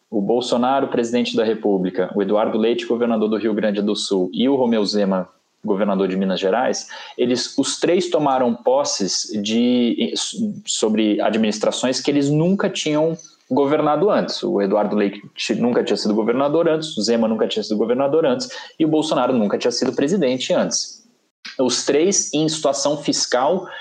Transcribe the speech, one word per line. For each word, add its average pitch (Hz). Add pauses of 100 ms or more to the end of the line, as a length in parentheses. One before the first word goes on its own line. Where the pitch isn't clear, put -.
(100)
O 110
Bolsonaro, 123
presidente 120
da 117
República, 98
o 101
Eduardo 104
Leite, 117
governador 113
do 110
Rio 107
Grande 104
do 104
Sul, 92
e 117
o 139
Romeu 117
Zema, 95 (340)
governador 98
de 92
Minas 95
Gerais, 101 (280)
eles, 123
os -
três 175
tomaram 131
posses 127 (120)
de, 117 (500)
sobre 107
administrações 107
que -
eles 143
nunca 180
tinham 160 (320)
governado 151
antes. 131
O 101
Eduardo 104
Leite 101 (360)
nunca 117
tinha 104
sido 104
governador 139
antes, 156
o 104
Zema 113
nunca 113
tinha 107
sido 107
governador 135
antes, 127 (300)
e 160
o -
Bolsonaro 147
nunca 107
tinha 120
sido 123
presidente 180
antes. - (520)
Os 127
três 165
em 156
situação 147
fiscal, 143 (120)